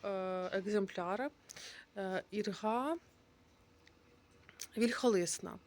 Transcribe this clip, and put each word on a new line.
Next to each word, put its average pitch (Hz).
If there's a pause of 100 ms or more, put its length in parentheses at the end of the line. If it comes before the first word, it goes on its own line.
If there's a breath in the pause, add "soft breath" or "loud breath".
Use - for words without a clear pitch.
е, 202 (440)
екземпляри. 196 (680 loud breath)
Е, 190
ірга 220 (1800)
вільхолисна. 214